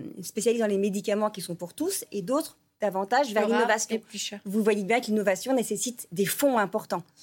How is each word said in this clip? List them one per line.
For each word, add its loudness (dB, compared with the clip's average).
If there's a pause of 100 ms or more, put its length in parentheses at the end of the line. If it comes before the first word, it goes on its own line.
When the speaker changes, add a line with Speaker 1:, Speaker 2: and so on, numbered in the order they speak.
(220)
Speaker 1:
spécialisent 0
dans 2
les 2
médicaments 0
qui -14
sont -8
pour -10
tous -4
et -6
d'autres -2 (240)
davantage 0
vers 4
Speaker 2:
Plus 2
rares 6
Speaker 1:
l'innovation. 2
Speaker 2:
et 0
plus -14
chers. -8
Speaker 1:
Vous 0
voyez 4
bien 2
que -8
l'innovation 0
nécessite -4
des 0
fonds 2
importants. -2 (200)